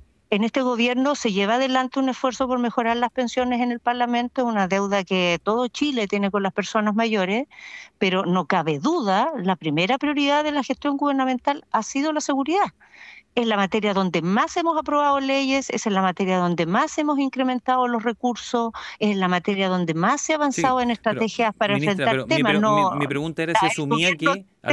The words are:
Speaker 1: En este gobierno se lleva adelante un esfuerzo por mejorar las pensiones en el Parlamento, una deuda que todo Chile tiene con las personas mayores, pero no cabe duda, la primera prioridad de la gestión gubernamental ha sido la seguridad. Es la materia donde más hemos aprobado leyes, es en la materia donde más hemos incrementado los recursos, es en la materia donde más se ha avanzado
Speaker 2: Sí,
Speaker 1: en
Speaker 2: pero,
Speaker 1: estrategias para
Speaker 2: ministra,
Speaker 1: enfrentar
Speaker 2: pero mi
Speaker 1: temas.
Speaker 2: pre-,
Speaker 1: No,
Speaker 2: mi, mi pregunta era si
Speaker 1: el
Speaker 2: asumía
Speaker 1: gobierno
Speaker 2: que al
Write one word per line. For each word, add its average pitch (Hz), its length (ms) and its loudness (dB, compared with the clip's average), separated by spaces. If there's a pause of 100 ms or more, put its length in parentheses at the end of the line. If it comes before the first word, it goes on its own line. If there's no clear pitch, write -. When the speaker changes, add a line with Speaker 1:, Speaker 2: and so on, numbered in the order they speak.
(300)
Speaker 1:
En 214 160 2
este 262 160 0
gobierno 247 540 2
se 214 180 -2
lleva 202 220 2
adelante 262 440 0
un 269 80 2
esfuerzo 254 400 -2
por 254 100 0
mejorar 233 380 0
las 240 160 0
pensiones 247 480 -2
en 247 100 0
el 233 120 -6
Parlamento, 240 640 0
una 202 240 0
deuda 196 340 0
que 180 400 0
todo 240 240 0
Chile 254 400 -2
tiene 202 240 0
con 196 100 0
las 196 120 -2
personas 208 420 -2
mayores, 220 520 0 (500)
pero 185 280 0
no 180 200 2
cabe 160 340 0
duda, 233 500 0 (140)
la 185 140 0
primera 175 400 0
prioridad 285 480 0
de 294 80 -2
la 285 100 -2
gestión 277 320 -2
gubernamental 277 800 0
ha 214 100 0
sido 302 300 -2
la 294 80 -2
seguridad. 294 420 0 (720)
Es 240 100 0
la 220 120 0
materia 202 360 0
donde 180 280 0
más 208 340 0
hemos 330 220 0
aprobado 294 420 2
leyes, 269 500 0
es - 160 -4
en 208 100 0
la 190 60 2
materia 185 360 0
donde 175 280 0
más 240 320 0
hemos 294 220 0
incrementado 254 720 0
los 226 140 -2
recursos, 233 680 -2 (280)
es 208 120 2
en 196 80 0
la 190 80 0
materia 190 400 0
donde 180 260 0
más 202 280 0
se - 100 -4
ha 311 60 2
avanzado 269 400 0
Speaker 2:
Sí, 247 60 0
Speaker 1:
en 240 40 0
Speaker 2:
pero, 233 60 0
Speaker 1:
estrategias 220 600 -2
para 208 180 0
Speaker 2:
ministra, 202 180 0 (140)
Speaker 1:
enfrentar 226 80 2
Speaker 2:
pero - 140 -2
mi 320 100 0
Speaker 1:
temas. 240 160 2
Speaker 2:
pre-, 202 80 2
Speaker 1:
No, 208 320 2
Speaker 2:
mi, - 60 -4
mi 143 80 -2
pregunta 151 360 -4
era 165 160 -2
si 190 60 4
Speaker 1:
el 202 60 2
Speaker 2:
asumía 156 400 0
Speaker 1:
gobierno 160 220 0
Speaker 2:
que 190 120 -8 (160)
al - 120 -8